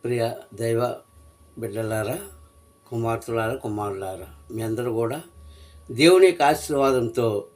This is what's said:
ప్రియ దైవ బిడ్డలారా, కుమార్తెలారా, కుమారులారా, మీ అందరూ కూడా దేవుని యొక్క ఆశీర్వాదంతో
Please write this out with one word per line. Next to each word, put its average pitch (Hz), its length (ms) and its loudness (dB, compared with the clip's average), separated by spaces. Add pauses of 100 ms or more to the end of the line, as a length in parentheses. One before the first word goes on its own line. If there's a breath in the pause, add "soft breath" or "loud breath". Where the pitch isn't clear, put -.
ప్రియ 117 260 -2 (240)
దైవ 117 400 -2 (640)
బిడ్డలారా, 110 600 -4 (680)
కుమార్తెలారా, 113 680 -4
కుమారులారా, 98 720 -8 (240)
మీ 110 120 -8
అందరూ 113 300 -4
కూడా 117 300 -4 (680 soft breath)
దేవుని 180 360 8
యొక్క 175 160 4
ఆశీర్వాదంతో 127 1120 2